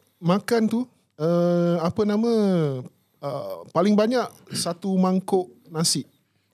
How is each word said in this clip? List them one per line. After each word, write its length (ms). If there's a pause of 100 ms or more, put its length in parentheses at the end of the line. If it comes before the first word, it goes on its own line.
(200)
makan 480
tu, 120 (380)
uh, 600
apa 240
nama, 280 (840)
uh, 340 (200)
paling 200
banyak 320 (300)
satu 400
mangkuk 560 (160)
nasi. 400 (480)